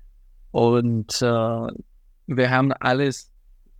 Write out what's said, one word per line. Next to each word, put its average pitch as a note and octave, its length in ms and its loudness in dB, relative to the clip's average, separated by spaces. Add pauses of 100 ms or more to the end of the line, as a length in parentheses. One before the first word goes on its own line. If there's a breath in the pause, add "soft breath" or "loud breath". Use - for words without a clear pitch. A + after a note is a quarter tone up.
(520)
Und, A#2 720 0
äh, A#2 460 0 (600)
wir B2 200 0
haben C3 240 2
alles C3 580 -2 (480)